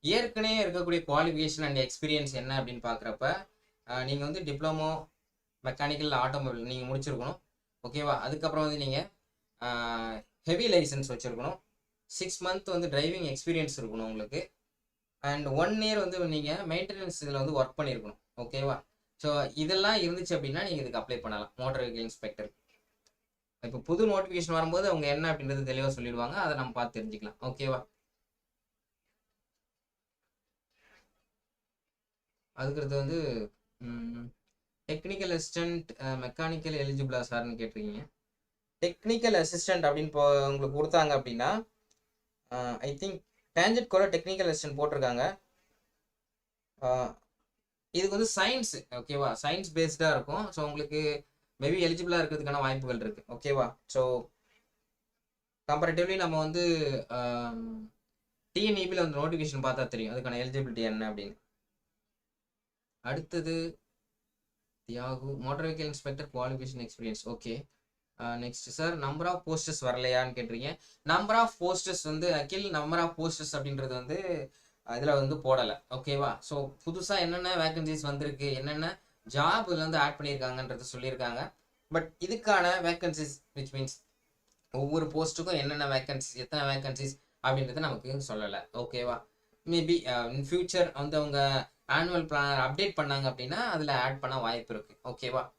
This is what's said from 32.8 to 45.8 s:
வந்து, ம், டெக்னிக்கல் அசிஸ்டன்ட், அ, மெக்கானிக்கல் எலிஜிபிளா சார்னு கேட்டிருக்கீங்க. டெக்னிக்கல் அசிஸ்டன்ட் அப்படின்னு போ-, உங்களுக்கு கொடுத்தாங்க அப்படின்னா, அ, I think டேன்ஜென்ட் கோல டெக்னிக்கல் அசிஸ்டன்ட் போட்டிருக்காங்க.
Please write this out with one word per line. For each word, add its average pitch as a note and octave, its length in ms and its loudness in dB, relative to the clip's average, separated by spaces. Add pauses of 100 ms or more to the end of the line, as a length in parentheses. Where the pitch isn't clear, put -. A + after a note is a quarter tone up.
வந்து, C#3 560 -2 (260)
ம், A#2+ 480 -8 (640)
டெக்னிக்கல் F#3 400 -4
அசிஸ்டன்ட், E3+ 720 -2
அ, C3 140 -2
மெக்கானிக்கல் D#3 600 -4
எலிஜிபிளா C3+ 520 0
சார்னு A#2+ 260 -2
கேட்டிருக்கீங்க. A2 500 -6 (800)
டெக்னிக்கல் A3 480 2
அசிஸ்டன்ட் E3+ 520 4
அப்படின்னு D3+ 260 4
போ-, C#3+ 360 6
உங்களுக்கு C#3 360 2
கொடுத்தாங்க D#3 280 6
அப்படின்னா, C3 560 0 (840)
அ, B2 280 -4
I C#3 140 -4
think F3+ 320 -8 (340)
டேன்ஜென்ட் A3+ 280 4
கோல F#3+ 200 6
டெக்னிக்கல் F#3 420 0
அசிஸ்டன்ட் D3+ 280 -2
போட்டிருக்காங்க. D3 640 2 (1400)